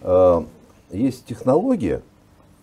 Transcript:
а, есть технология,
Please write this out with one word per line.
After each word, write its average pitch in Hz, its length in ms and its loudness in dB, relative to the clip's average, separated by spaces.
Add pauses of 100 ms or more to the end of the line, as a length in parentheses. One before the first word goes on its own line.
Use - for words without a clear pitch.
а, 90 440 2 (460)
есть 117 340 -4
технология, 131 760 -2 (600)